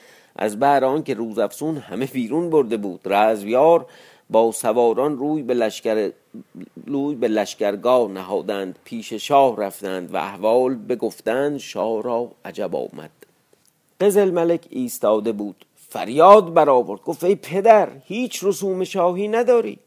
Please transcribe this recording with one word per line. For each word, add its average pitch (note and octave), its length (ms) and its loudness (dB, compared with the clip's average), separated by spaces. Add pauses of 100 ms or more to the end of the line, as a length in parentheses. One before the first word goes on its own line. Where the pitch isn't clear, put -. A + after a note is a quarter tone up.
(360)
از G#2+ 240 -4
بهر C#3 240 4
آن C3 180 0
که C3 120 -6
روز A2 240 -6
افسون D3 380 -4
همه B2 300 -8
بیرون C3+ 440 -4
برده B2 260 2
بود. G2 280 -8
رزمیار A2 800 2 (440)
با A2+ 220 4
سواران A#2+ 680 0
روی D3+ 240 -4
به B2 120 -2
لشکر، A2 580 -2 (760)
روی C#3+ 280 -4
به A#2 140 -2
لشکرگاه G#2+ 840 0
نهادند، F#2+ 720 -6
پیش A2+ 280 -12
شاه C3 440 2
رفتند F#2+ 580 -6
و - 20 -4
احوال G#2+ 580 0
بگفتند. A#2+ 840 -4
شاه A2 440 -4
را A#2+ 280 -4 (140)
عجب F2+ 320 -8
آمد. C2+ 340 -10 (880)
قزل G3 300 4
ملک E3+ 400 0
ایستاده A2+ 640 0
بود، G#2 340 -10 (220)
فریاد E3 680 6
برآورد، C3+ 480 2
گفت: E3 220 -8
«ای F#3+ 100 2
پدر، G3 540 4 (160)
هیچ A3 400 -8
رسوم F#3+ 400 -2
شاهی F#3 440 -2
نداری. A3+ 580 0